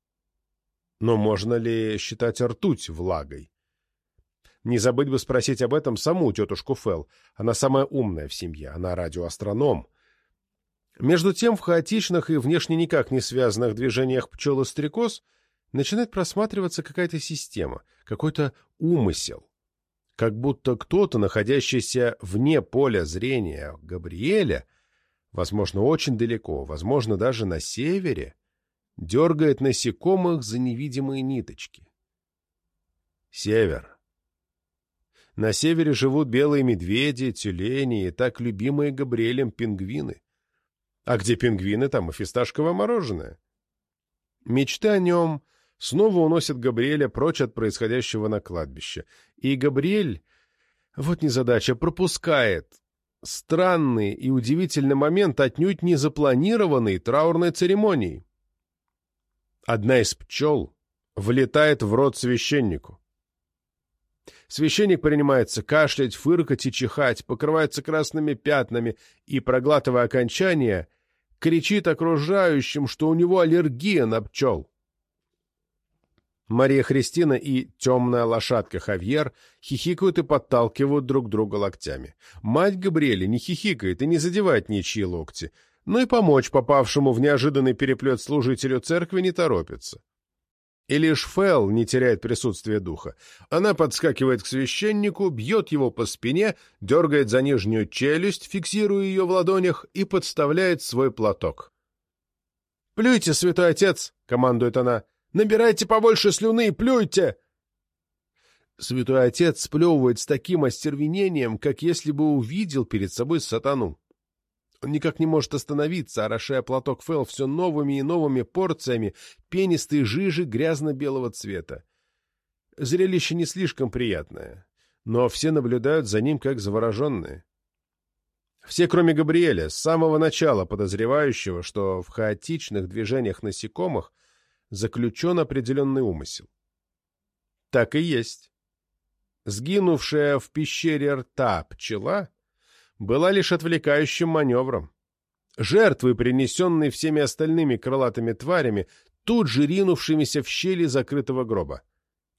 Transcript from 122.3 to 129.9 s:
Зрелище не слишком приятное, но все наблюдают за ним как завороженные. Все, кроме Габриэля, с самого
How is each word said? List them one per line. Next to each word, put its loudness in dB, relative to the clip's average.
Зрелище 0
не -2
слишком -4
приятное, -6
но 2
все -2
наблюдают 0
за 0
ним 0
как -4
завороженные. -4
Все, 0
кроме 4
Габриэля, 2
с -10
самого 2